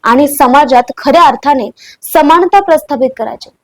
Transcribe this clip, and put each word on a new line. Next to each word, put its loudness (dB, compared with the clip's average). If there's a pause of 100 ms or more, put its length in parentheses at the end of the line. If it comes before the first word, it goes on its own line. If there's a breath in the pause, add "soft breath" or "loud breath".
आणि 2
समाजात 0
खऱ्या 0
अर्थाने 0 (440 loud breath)
समानता 2
प्रस्थापित -2
करायची. -12 (140)